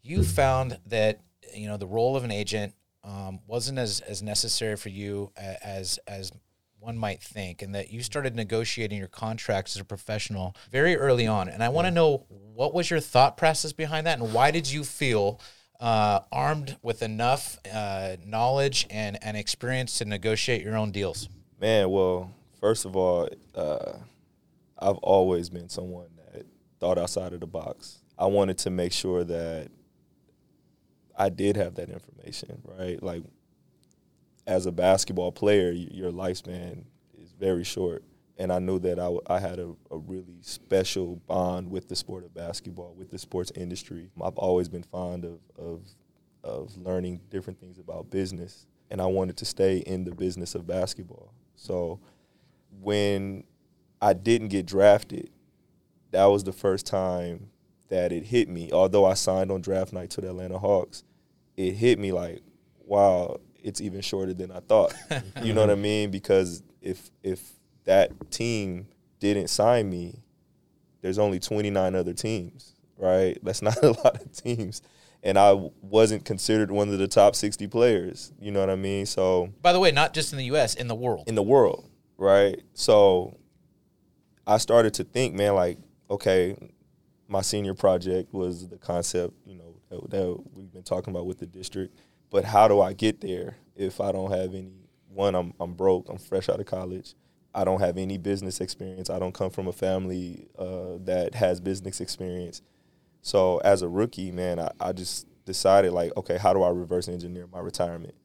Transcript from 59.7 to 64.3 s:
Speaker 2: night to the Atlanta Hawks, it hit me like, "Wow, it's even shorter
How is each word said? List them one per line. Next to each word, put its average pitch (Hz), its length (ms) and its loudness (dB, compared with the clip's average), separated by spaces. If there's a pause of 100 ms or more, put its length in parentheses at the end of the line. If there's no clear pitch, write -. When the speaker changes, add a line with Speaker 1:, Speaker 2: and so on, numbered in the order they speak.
Speaker 2:
night 90 200 -10
to - 100 -8
the 92 80 -8
Atlanta 90 280 -8
Hawks, 98 460 0 (540)
it 92 160 0
hit 113 260 4
me 98 140 -2
like, 87 280 -6 (440)
"Wow, 98 560 4 (200)
it's - 200 -8
even 98 180 -8
shorter 95 340 -4